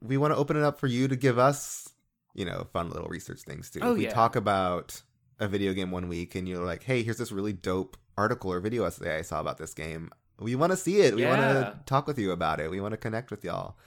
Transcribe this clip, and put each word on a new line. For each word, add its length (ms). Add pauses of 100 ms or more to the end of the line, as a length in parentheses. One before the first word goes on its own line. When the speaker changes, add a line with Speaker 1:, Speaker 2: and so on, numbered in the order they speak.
Speaker 1:
we 140
wanna 180
open 220
it 80
up 160
for 80
you 180
to 80
give 240
us, 500 (460)
you 100
know, 280
fun 180
little 160
research 360
things 280
too. 100
Speaker 2:
Oh, 120
Speaker 1:
If 60
we 80
Speaker 2:
yeah. 60
Speaker 1:
talk 220
about 680 (360)
a 80
video 260
game 200
one 160
week 260
and 140
you're 160
like, 180
"Hey, 220
here's 140
this 120
really 220
dope 440 (220)
article 340
or 60
video 260
essay 320
I 60
saw 180
about 180
this 140
game," 380 (300)
we 160
wanna 200
see 260
it. 120
We 80
Speaker 2:
Yeah. 80
Speaker 1:
wanna 560
talk 220
with 100
you 140
about 260
it. 140
We 80
wanna 160
connect 340
with 140
y'all. 320 (100)